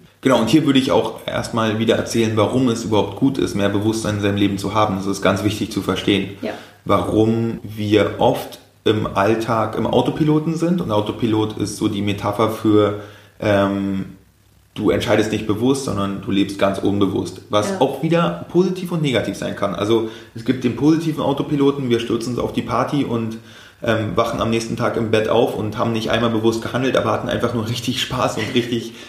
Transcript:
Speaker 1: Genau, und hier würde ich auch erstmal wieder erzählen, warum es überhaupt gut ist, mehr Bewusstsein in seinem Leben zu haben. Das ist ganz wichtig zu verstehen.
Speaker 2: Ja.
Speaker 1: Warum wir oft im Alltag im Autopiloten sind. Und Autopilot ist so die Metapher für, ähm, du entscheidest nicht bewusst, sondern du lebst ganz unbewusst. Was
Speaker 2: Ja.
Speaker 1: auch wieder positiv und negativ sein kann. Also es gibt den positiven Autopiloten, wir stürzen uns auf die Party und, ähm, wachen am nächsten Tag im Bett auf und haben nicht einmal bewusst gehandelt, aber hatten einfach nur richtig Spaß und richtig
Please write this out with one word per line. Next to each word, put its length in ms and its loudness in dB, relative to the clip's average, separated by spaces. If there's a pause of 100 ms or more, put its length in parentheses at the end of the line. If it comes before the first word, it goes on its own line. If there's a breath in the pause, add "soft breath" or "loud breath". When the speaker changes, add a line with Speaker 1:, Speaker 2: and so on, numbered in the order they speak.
(220 soft breath)
Speaker 1:
Genau, 180 4
und 100 0
hier 180 6
würde 100 6
ich 140 2
auch 340 0
erstmal 540 -2
wieder 160 4
erzählen, 400 0
warum 340 2
es 160 -2
überhaupt 300 0
gut 240 0
ist, 160 -2
mehr 140 2
Bewusstsein 480 0
in 40 -4
seinem 160 2
Leben 220 2
zu 160 -4
haben. 220 2
Das 100 -6
ist 160 -4
ganz 200 2
wichtig 280 -2
zu 100 -4
verstehen. 640 -2
Speaker 2:
Ja. 80 -6 (340 loud breath)
Speaker 1:
Warum 760 2
wir 560 0
oft 400 0 (240)
im 320 2
Alltag 640 0
im 100 -2
Autopiloten 680 2
sind. 260 0
Und 100 -4
Autopilot 680 0
ist 200 -4
so 100 0
die 140 -2
Metapher 480 0
für, 520 2 (380 loud breath)
ähm, 800 0 (580)
du 160 0
entscheidest 400 2
nicht 160 -2
bewusst, 380 0
sondern 380 -4
du 80 -6
lebst 280 0
ganz 200 2
unbewusst. 680 0
Was 220 0
Speaker 2:
Ja. 100 0
Speaker 1:
auch 220 0
wieder 460 0
positiv 420 0
und 100 -2
negativ 360 0
sein 180 -6
kann. 200 -2
Also 340 0 (260 loud breath)
es 100 -14
gibt 180 0
den 120 0
positiven 460 2
Autopiloten, 680 0
wir 100 4
stürzen 340 -2
uns 100 -4
auf 100 -4
die 100 -2
Party 420 0
und, 320 -4 (460 loud breath)
ähm, 320 0
wachen 260 0
am 100 0
nächsten 260 -2
Tag 200 -2
im 140 0
Bett 180 2
auf 260 2
und 220 -6
haben 140 0
nicht 200 -2
einmal 200 2
bewusst 320 2
gehandelt, 340 0
aber 140 0
hatten 180 -2
einfach 240 -2
nur 160 -2
richtig 320 -4
Spaß 360 -2
und 180 -4
richtig 380 -2 (160 loud breath)